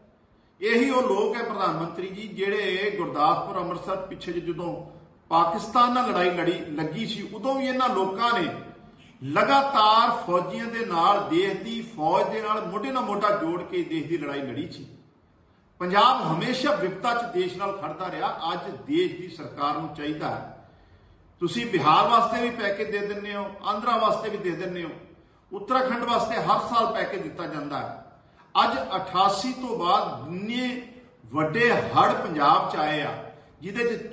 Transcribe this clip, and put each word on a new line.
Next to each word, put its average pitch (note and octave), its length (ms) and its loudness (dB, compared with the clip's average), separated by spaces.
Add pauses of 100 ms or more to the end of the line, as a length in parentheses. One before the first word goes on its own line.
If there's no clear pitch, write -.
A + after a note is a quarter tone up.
(600)
ਇਹੀ A#3 280 4
ਉਹ B3+ 120 4
ਲੋਕ G#3+ 340 2
ਹੈ A#3 80 -4
ਪ੍ਰਧਾਨ F#3+ 320 -2
ਮੰਤਰੀ E3+ 320 -6
ਜੀ, G3+ 200 -10
ਜਿਹੜੇ F#3+ 680 -2
ਗੁਰਦਾਸਪੁਰ, D3+ 600 0
ਅੰਮ੍ਰਿਤਸਰ F3+ 380 -4 (140)
ਪਿੱਛੇ F3+ 220 -10
ਜਿਹੇ E3 140 -6
ਜਦੋਂ E3+ 280 -6 (560)
ਪਾਕਿਸਤਾਨ A3 640 4
ਨਾਲ A#3+ 160 2
ਲੜਾਈ F3+ 200 4
ਲੜੀ, E3+ 300 0 (120)
ਲੱਗੀ D#3 340 -4
ਸੀ, F#3+ 280 -8
ਉਦੋਂ B3+ 220 -2
ਵੀ C4+ 100 -2
ਇਹਨਾਂ B3+ 240 2
ਲੋਕਾਂ F#3+ 500 0
ਨੇ D#3 80 0 (760)
ਲਗਾਤਾਰ A3+ 880 6 (140)
ਫੌਜੀਆਂ F3+ 400 0
ਦੇ A3 200 -4
ਨਾਲ, F#3 340 4 (100)
ਦੇਸ਼ F#3 340 2
ਦੀ A3+ 180 -6 (140)
ਫੌਜ F3+ 360 2
ਦੇ A3 100 -4
ਨਾਲ G#3+ 240 -2
ਮੋਢੇ G#3+ 260 -4
ਨਾਲ B3+ 120 0
ਮੋਢਾ G3+ 260 0
ਜੋੜ E3+ 340 0
ਕੇ F3+ 200 -4
ਦੇਸ਼ D3+ 240 -4
ਦੀ E3 100 -2
ਲੜਾਈ C#3+ 240 -4
ਲੜੀ C3 300 -6
ਸੀ। C3+ 140 -14 (960)
ਪੰਜਾਬ G#3 460 4
ਹਮੇਸ਼ਾ A#3+ 480 0
ਵਿਪਤਾ F#3 380 -2
'ਚ A#3+ 100 -2 (100)
ਦੇਸ਼ F3+ 240 -2
ਨਾਲ G3 140 -4
ਖੜਦਾ F3 400 -6
ਰਿਹਾ। E3 180 -2 (240)
ਅੱਜ F3+ 160 -6 (160)
ਦੇਸ਼ E3 300 2
ਦੀ F3+ 120 -10
ਸਰਕਾਰ D3 500 -4
ਨੂੰ D#3+ 180 -6
ਚਾਹੀਦਾ D3 340 -4
ਹੈ, - 380 -10 (720)
ਤੁਸੀਂ A#3 240 -2
ਬਿਹਾਰ F3+ 420 4
ਵਾਸਤੇ A#3+ 340 4
ਵੀ A#3+ 80 0
ਪੈਕੇਜ G#3 420 -4
ਦੇ G3+ 160 -2
ਦਿੰਦੇ G3+ 280 -6
ਹੋ, G3+ 100 -4 (180)
ਆਂਧਰਾ A3 340 0
ਵਾਸਤੇ G#3+ 320 2
ਵੀ G3+ 80 -6
ਦੇ F3+ 140 -2
ਦਿੰਦੇ F3 320 -6
ਹੋ, D#3 60 -8 (600)
ਉੱਤਰਾਖੰਡ B3 520 0
ਵਾਸਤੇ A#3 320 0
ਹਰ G3+ 240 2 (100)
ਸਾਲ A#3 240 2
ਪੈਕੇਜ F#3 280 -4
ਦਿੱਤਾ D#3+ 260 -8
ਜਾਂਦਾ D3 320 -6
ਹੈ। - 260 -10 (500)
ਅੱਜ A3+ 220 4 (180)
ਅਠਾਸੀ G3 580 0
ਤੋਂ A#3+ 240 -6
ਬਾਅਦ D#3 500 0
ਇੰਨੇ A#3+ 540 -4 (520)
ਵੱਡੇ D#3 380 2
ਹੜ੍ਹ - 420 4 (100)
ਪੰਜਾਬ D#3+ 480 4
'ਚ - 40 -4
ਆਏ D3+ 260 0
ਆ, B2+ 100 -4 (500)
ਜਿਹਦੇ G3+ 220 -4
'ਚ A3+ 300 -2